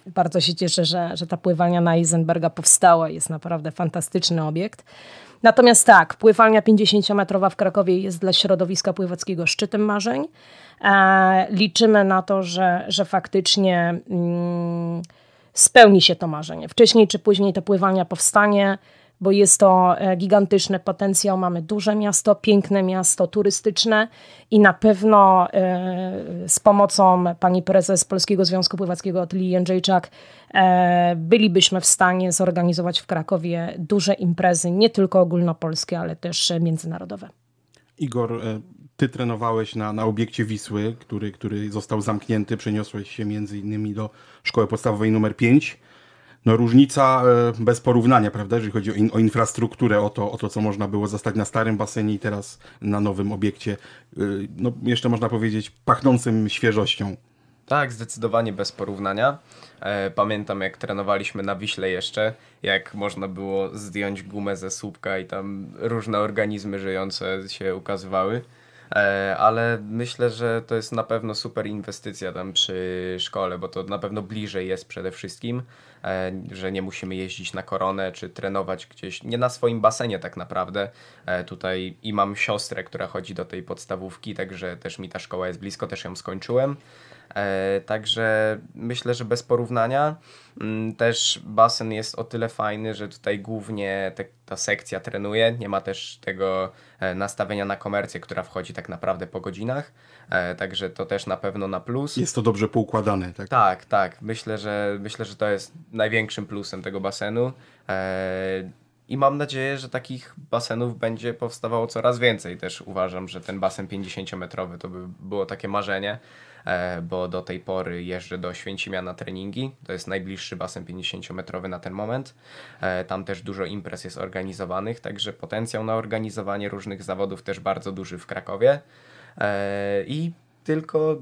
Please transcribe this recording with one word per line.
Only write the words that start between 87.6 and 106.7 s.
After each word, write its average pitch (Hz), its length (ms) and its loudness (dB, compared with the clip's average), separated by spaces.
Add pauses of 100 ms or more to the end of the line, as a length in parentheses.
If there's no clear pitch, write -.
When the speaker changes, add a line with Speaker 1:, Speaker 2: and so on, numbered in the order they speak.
Speaker 3:
także 110 720 -2 (180)
myślę, 120 380 -6
że 120 120 -6
bez 120 180 -4
porównania. 123 720 0 (460)
Mm, 110 340 -6
też - 500 -2
basen 113 460 2
jest 110 280 -8
o - 40 -8
tyle 113 260 -6
fajny, 107 440 -6
że 101 140 -10
tutaj 104 320 -6
głównie 101 760 -6
te, 98 100 -10 (200)
ta 95 120 -12
sekcja - 420 -6
trenuje, 104 600 -2
nie 101 100 -8
ma 98 120 -2
też - 400 -12
tego, 95 500 -4 (280)
e, 92 160 -4
nastawienia 101 500 -6
na 98 100 -6
komercję, - 440 -6
która - 240 -10
wchodzi - 300 -10
tak - 160 -12
naprawdę 90 380 -6
po 95 120 -12
godzinach, 104 520 -8 (380)
e, 90 260 -2
także 92 340 -8
to 98 160 -8
też 98 220 -6
na 95 100 -4
pewno 98 300 -6
na 95 120 -6
plus. 135 380 -6
Speaker 2:
Jest - 180 -4
to 120 60 0
dobrze 107 260 0
poukładane, 101 640 -2
tak? 98 160 -14
Speaker 3:
Tak, 101 360 0
tak. 98 360 -2
Myślę, 107 360 -8
że, 104 420 -4
myślę, 107 260 -12
że 101 100 -16
to 107 140 -2
jest 101 240 -4 (180)
największym 110 540 -2
plusem 98 360 -12